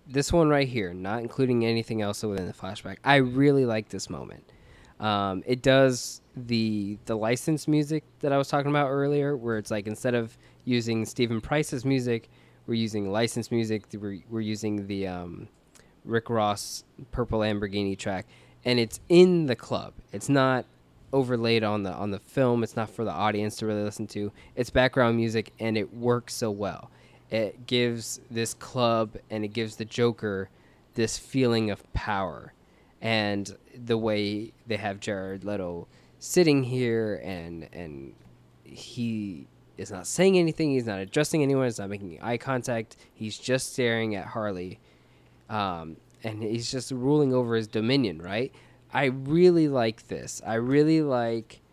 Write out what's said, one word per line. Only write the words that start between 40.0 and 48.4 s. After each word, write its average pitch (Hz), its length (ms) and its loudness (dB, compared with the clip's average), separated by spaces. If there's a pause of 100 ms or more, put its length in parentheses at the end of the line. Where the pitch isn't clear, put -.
saying 190 300 4
anything. 160 340 2
He's 127 160 2
not 101 120 -2
addressing 151 440 0
anyone. 135 220 4
He's 117 140 -2
not 98 100 -8
making 98 320 -10
eye 117 160 -2
contact. 120 600 -4 (160)
He's 107 240 -8
just 127 360 -2
staring 113 420 0
at 98 100 -6
Harley, 98 540 -6 (680)
um, 87 460 -4 (280)
and 107 200 -8
he's 117 260 -4
just 127 220 -8
ruling 135 420 2
over 120 220 0
his 110 120 0
dominion, 110 540 0
right? 104 300 -6 (420)